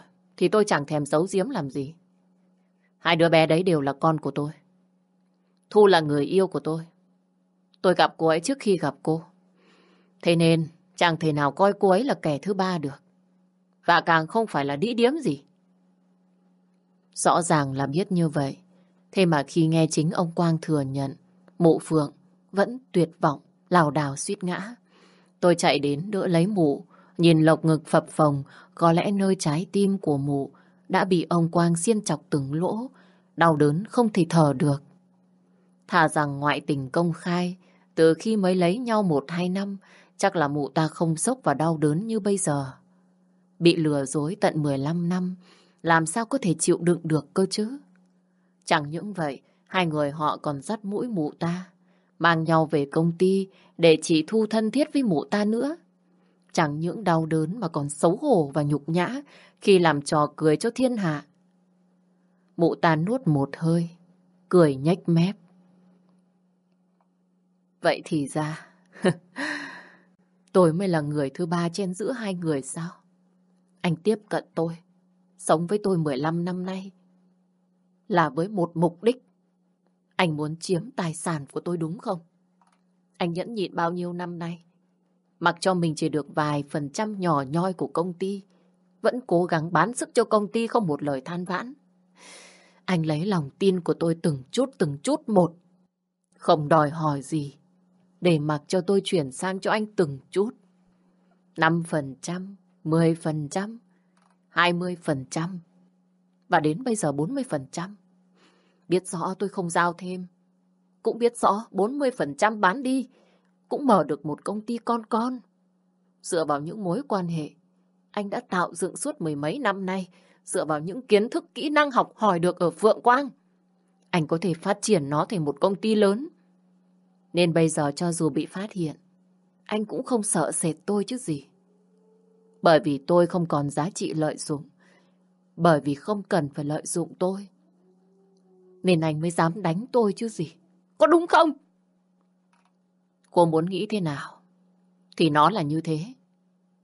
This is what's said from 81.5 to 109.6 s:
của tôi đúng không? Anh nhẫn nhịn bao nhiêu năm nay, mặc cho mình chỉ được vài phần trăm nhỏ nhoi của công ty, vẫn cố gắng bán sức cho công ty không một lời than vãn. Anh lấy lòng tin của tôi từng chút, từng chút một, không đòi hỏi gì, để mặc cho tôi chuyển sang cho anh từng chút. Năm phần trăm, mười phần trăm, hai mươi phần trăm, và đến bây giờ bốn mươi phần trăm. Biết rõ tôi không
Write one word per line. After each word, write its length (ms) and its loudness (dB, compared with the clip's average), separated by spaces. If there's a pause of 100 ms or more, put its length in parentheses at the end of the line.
của 80 -8
tôi 160 -6
đúng 220 -6
không? 220 -8 (960)
Anh 160 -2
nhẫn 220 -6
nhịn 200 -4
bao 180 -2
nhiêu 200 -6
năm 260 -10
nay, 260 -10 (760)
mặc 200 0
cho 140 2
mình 200 0
chỉ 140 -2
được 260 -4
vài 360 -2
phần 200 -4
trăm 300 -6
nhỏ 220 2
nhoi 300 -2
của 140 -6
công 260 -4
ty, 300 -6 (600)
vẫn 240 0
cố 180 2
gắng 280 -2
bán 220 2
sức 200 -8
cho 100 4
công 240 0
ty 180 -2
không 200 0
một 160 -2
lời 180 -4
than 240 -8
vãn. 300 -8 (1080)
Anh 220 -2
lấy 200 -2
lòng 320 -2
tin 220 2
của 140 0
tôi 280 0
từng 280 -2
chút, 280 -2
từng 240 0
chút 260 -4
một, 260 4 (840)
không 300 2
đòi 220 4
hỏi 320 -4
gì, 340 -6 (640)
để 180 4
mặc 280 -4
cho 140 0
tôi 240 2
chuyển 280 -2
sang 280 -6
cho 100 -4
anh 160 0
từng 320 -2 (120)
chút. 200 -2 (1080)
Năm 260 2
phần 380 -6
trăm, 360 -12 (280)
mười 300 2
phần 340 -6
trăm, 300 -6 (680)
hai 240 2
mươi 300 -4
phần 280 -4
trăm, 300 -6 (880)
và 120 2
đến 240 -2
bây 120 -2
giờ 160 -2
bốn 220 -4
mươi 140 -4
phần 240 -6
trăm. 240 -12 (920)
Biết 200 -2
rõ 300 -6
tôi 100 -4
không 220 -6